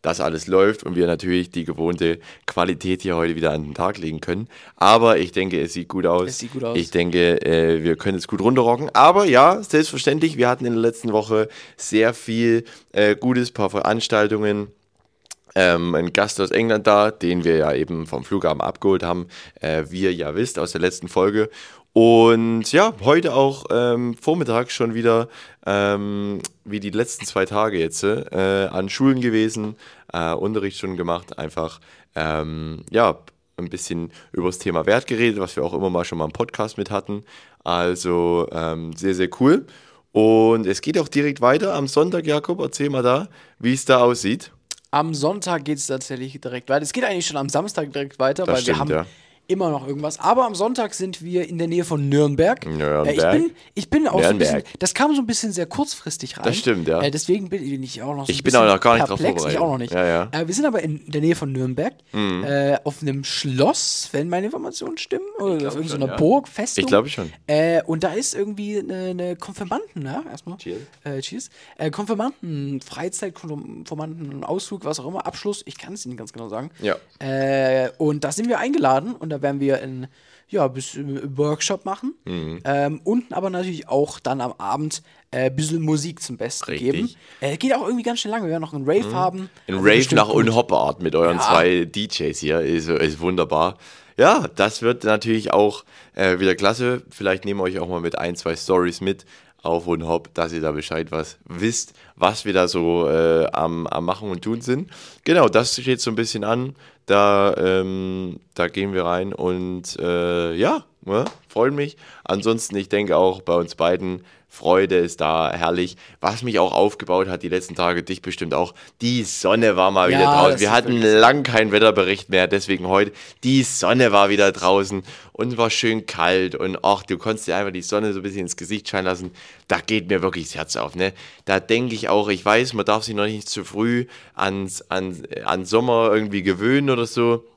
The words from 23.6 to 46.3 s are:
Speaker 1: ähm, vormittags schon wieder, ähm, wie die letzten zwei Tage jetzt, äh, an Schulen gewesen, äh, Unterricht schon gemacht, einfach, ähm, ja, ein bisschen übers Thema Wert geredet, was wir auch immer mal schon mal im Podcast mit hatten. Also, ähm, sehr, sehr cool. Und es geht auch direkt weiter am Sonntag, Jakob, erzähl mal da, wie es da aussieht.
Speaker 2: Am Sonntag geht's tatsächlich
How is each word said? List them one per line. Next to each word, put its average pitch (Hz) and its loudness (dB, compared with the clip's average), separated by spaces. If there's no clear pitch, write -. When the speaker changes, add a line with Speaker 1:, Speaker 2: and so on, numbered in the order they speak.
Speaker 1:
ähm, 120 0
vormittags 123 0
schon 117 -2
wieder, 117 2
ähm, 101 0
wie 104 -8
die 101 -8
letzten 107 -4
zwei 95 0
Tage 104 -2
jetzt, 80 -4
äh, 98 0
an 95 -4
Schulen 135 2
gewesen, 110 0
äh, 82 -2
Unterricht 101 -4
schon 92 -8
gemacht, 85 -4
einfach, 80 -6
ähm, 78 -4
ja, 107 2
ein 87 -10
bisschen 85 -8
übers 90 -2
Thema 85 -2
Wert 113 2
geredet, 113 0
was 92 -6
wir - -2
auch 85 -2
immer 92 0
mal 87 0
schon 87 -8
mal 80 -2
im 78 -8
Podcast 110 -6
mit 101 -6
hatten. 104 -6
Also, 87 0
ähm, 82 -6
sehr, 92 -2
sehr 90 0
cool. 135 4
Und 110 6
es 98 -2
geht 156 -2
auch 147 -2
direkt 143 -2
weiter 160 4
am 143 -4
Sonntag, 165 0
Jakob, 151 -2
erzähl 143 -4
mal 131 -2
da, 135 2
wie 120 0
es 131 -4
da 131 6
aussieht. 120 0
Speaker 2:
Am 156 0
Sonntag 165 -4
geht's 143 -6
tatsächlich 131 -10